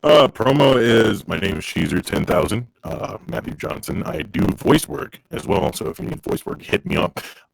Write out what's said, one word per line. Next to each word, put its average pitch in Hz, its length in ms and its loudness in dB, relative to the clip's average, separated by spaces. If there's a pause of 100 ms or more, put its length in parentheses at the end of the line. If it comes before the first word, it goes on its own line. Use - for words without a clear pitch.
Uh, 151 240 6
promo 135 540 4
is, 113 460 4
my 85 100 -4
name 87 200 -2
is 78 60 -6
Cheezer 82 400 -2
ten 80 220 -2
thousand, 90 400 0 (180)
uh, - 440 -8
Matthew - 260 -6
Johnson. - 480 -6
I - 220 -6
do - 240 -4
voice - 400 2
work - 320 -10 (100)
as - 160 -10
well, - 280 0
so - 160 -6
if - 100 -10
you - 60 -8
need - 180 -6
voice - 200 -4
work, - 200 -10
hit - 240 -2
me 73 80 -2
up. 82 240 0 (340)